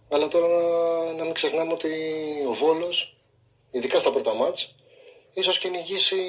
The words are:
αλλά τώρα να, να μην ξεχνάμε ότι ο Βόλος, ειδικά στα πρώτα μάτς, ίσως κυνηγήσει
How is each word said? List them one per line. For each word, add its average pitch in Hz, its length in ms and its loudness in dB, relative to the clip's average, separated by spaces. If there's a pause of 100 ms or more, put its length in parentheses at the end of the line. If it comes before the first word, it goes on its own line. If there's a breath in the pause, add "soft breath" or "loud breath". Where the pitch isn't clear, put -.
(120)
αλλά 147 160 2
τώρα 170 200 4
να, 170 680 2
να 160 100 -6
μην 165 100 -4
ξεχνάμε 160 400 0
ότι 160 160 -4 (580)
ο 117 60 -2
Βόλος, 160 640 0 (540)
ειδικά 131 280 0
στα 135 120 4
πρώτα 117 220 0
μάτς, 147 420 -2 (580 loud breath)
ίσως 185 260 0
κυνηγήσει 185 580 -2 (120)